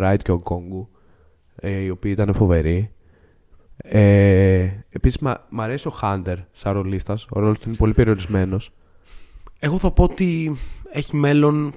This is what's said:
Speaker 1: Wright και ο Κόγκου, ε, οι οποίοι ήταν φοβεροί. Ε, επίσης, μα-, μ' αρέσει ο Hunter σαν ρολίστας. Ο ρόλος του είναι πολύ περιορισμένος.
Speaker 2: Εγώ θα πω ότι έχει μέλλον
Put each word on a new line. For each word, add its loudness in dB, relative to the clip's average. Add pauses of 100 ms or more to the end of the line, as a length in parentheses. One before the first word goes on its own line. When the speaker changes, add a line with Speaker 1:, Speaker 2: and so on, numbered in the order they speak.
Speaker 1:
Wright 2
και -6
ο 0
Κόγκου, -10 (680)
ε, -8 (120)
οι -4
οποίοι -6
ήταν 0
φοβεροί. 2 (840)
Ε, 4 (220)
επίσης, 0
μα-, -6
μ' -8
αρέσει -6
ο -10 (100)
Hunter -4 (160)
σαν -6
ρολίστας. -6
Ο -4
ρόλος 2
του -12
είναι -8
πολύ 2
περιορισμένος. 0 (880)
Speaker 2:
Εγώ -2
θα 0
πω 4
ότι 0 (360)
έχει -6
μέλλον 2